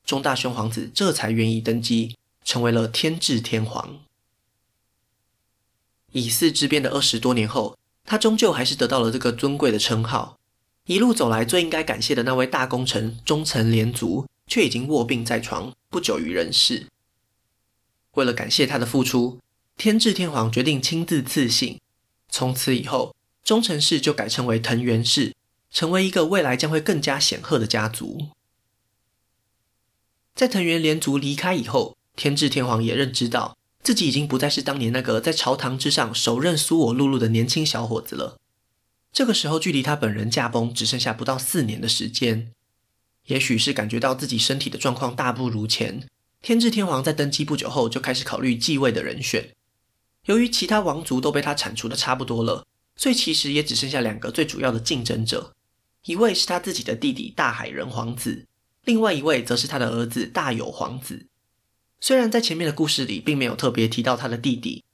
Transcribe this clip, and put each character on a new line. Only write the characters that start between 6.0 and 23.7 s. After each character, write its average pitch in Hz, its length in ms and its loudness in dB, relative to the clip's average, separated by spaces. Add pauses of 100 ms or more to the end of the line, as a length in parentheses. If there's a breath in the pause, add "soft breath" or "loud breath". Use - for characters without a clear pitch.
以 120 180 -2
四 160 200 2
之 143 160 0
变 143 160 2
的 127 80 -2
二 139 100 0
十 120 180 2
多 127 160 2
年 107 120 2
后， 107 320 -2 (260)
他 214 120 0
终 220 180 4
究 214 160 4
还 127 140 0
是 147 100 0
得 127 120 0
到 131 140 2
了 113 100 2
这 127 80 0
个 123 120 0
尊 143 280 0
贵 139 120 4
的 107 80 2
称 113 240 0
号。 - 360 -4 (460)
一 185 160 2
路 240 120 6
走 147 160 2
来 113 160 2
最 175 180 2
应 165 60 -2
该 160 140 -2
感 131 180 -4
谢 131 140 0
的 123 80 2
那 131 100 0
位 131 140 2
大 131 180 0
功 127 220 -2
臣 113 380 -2
忠 151 200 0
臣 113 280 2
连 113 200 2
族， 117 340 -2 (200)
却 214 180 2
已 127 40 4
经 120 180 -4
卧 143 180 2
病 117 200 -2
在 113 160 -2
床， 117 340 -8 (140)
不 180 100 -4
久 117 220 0
于 80 120 -4
人 85 200 -2
世。 - 340 2 (1300)
为 135 120 2
了 120 80 2
感 110 160 -6
谢 135 180 2
他 135 120 -2
的 117 80 0
付 127 160 4
出， 123 380 0 (360)
天 214 220 4
智 220 140 4
天 180 180 -2
皇 113 220 0
决 131 100 2
定 139 180 0
亲 165 240 0
自 143 180 0
赐 131 260 0
姓， - 320 -2 (480)
从 127 260 -2
此 131 220 2
以 - 100 -4
后， - 280 -2 (300)
中 220 180 4
城 165 180 0